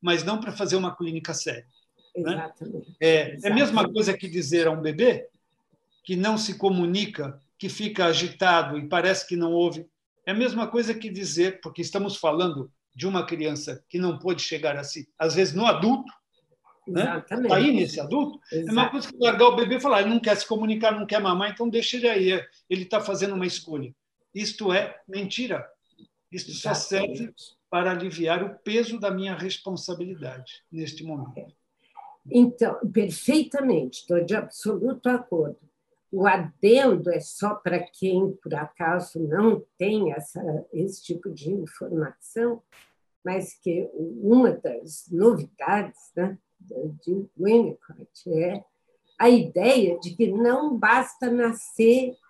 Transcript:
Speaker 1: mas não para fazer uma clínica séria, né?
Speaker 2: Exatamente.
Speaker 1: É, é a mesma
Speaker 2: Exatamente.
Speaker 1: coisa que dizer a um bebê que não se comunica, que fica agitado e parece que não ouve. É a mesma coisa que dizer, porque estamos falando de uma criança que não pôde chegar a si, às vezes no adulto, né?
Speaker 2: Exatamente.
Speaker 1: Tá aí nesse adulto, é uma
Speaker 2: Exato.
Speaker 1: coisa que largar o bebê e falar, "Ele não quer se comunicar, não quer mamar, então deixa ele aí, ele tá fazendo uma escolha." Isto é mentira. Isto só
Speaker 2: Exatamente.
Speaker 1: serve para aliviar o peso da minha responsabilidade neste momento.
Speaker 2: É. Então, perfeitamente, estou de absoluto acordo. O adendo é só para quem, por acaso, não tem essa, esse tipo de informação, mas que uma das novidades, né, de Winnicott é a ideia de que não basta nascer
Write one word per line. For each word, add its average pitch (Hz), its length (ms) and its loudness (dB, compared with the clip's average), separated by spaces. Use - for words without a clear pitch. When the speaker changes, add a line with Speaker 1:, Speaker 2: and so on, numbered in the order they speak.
Speaker 1:
mas 170 220 2
não 214 160 -4
para 208 120 -10
fazer 190 240 -2
uma 185 200 -2
clínica 165 380 -8
séria, - 320 -8
né? 170 160 -2
Speaker 2:
Exatamente. - 680 -12
Speaker 1:
É, 160 200 6
é 208 60 -4
a 214 60 2
mesma 240 80 6
Speaker 2:
Exatamente. 220 320 2
Speaker 1:
coisa 202 240 0
que 196 100 -10
dizer 165 400 0
a 160 40 2
um 160 100 -4
bebê 156 480 0
que 185 140 -4
não 208 200 2
se 208 200 -6
comunica, 180 840 -2
que 190 120 -8
fica 202 380 -2
agitado 165 720 2
e 147 120 -8
parece 180 360 0
que 175 120 -6
não 170 160 0
ouve. 170 340 0
É 185 60 -4
a 196 40 -2
mesma 226 320 0
coisa 226 260 -2
que 220 160 -12
dizer, 180 520 -2
porque - 200 -10
estamos 196 360 -4
falando 156 520 0
de 135 140 -6
uma 185 180 -2
criança 151 600 -6
que 175 100 -8
não 175 220 -2
pôde 170 220 -4
chegar 151 340 -4
a 143 80 -8
si, 143 240 -12
às 156 180 0
vezes 180 180 2
no 196 120 0
adulto, 220 460 2
né? 185 180 0
Speaker 2:
Exatamente. 226 460 -2
Speaker 1:
Tá 185 60 6
aí 254 160 6
nesse 175 300 0
adulto, 262 380 -2
é 160 120 -4
uma 165 80 -6
Speaker 2:
Exato. 240 200 2
Speaker 1:
coisa 269 180 -6
que - 100 -18
largar 233 280 8
o 240 80 8
bebê 233 200 2
e 247 40 0
falar, 254 220 4
"Ele 202 80 2
não 233 100 2
quer 214 160 2
se 202 120 -6
comunicar, 220 440 0
não 208 140 -4
quer 208 160 0
mamar, 190 300 0
então 233 180 -4
deixa 226 280 -2
ele 240 120 2
aí, 190 340 2
ele 185 160 -2
tá 208 140 -2
fazendo 196 360 -4
uma 185 100 -2
escolha." 151 480 -8
Isto 196 400 -4
é 202 340 -2
mentira. 196 580 -6
Isto 175 200 -12
só - 200 -6
Speaker 2:
Exatamente. - 460 -4
Speaker 1:
serve - 160 -10
para 180 220 -2
aliviar 170 520 -2
o 196 160 -10
peso 220 400 -2
da 196 120 -2
minha 190 240 -6
responsabilidade 170 1400 -10
neste 160 320 -10
momento. 143 340 -10
Speaker 2:
É. - 100 -16
Então, 240 480 4
perfeitamente, 220 1120 0
estou 175 220 2
de 175 120 -2
absoluto 214 760 -2
acordo. 170 480 -2
O 190 160 2
adendo 196 840 4
é 165 80 -2
só 202 360 -4
para 180 240 -2
quem, 190 520 0
por 160 120 -10
acaso, 165 640 -4
não 190 440 2
tem 202 340 0
essa, 151 300 -10
esse 190 300 -6
tipo - 280 -8
de 147 200 -8
informação, 196 1080 -6
mas 190 300 -6
que - 400 -4
uma 220 580 4
das - 600 -8
novidades, 180 880 0
né, 185 220 -4
de 190 640 -6
Winnicott - 960 0
é 180 300 0
a 233 100 8
ideia 202 720 4
de 180 160 -10
que 233 160 4
não 247 460 2
basta 240 520 2
nascer 240 840 2